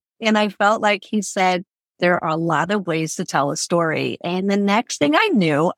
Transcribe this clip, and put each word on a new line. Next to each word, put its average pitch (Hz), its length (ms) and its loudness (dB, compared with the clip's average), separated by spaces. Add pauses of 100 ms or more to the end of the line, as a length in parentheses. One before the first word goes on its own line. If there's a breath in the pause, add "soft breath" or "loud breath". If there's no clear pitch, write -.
(200)
And 214 160 0
I 208 120 0
felt 208 340 0
like 208 220 0
he 214 180 -2
said, 185 420 0 (360)
"There 180 240 2
are 165 60 -2
a 156 60 -2
lot 165 360 0
of 208 160 -2
ways 160 280 -2
to 185 80 -4
tell 143 280 0
a - 40 -6
story." 151 680 -2
And 185 260 -2
the 202 60 0
next 202 420 0
thing 294 160 2
I 427 140 2
knew, 170 500 2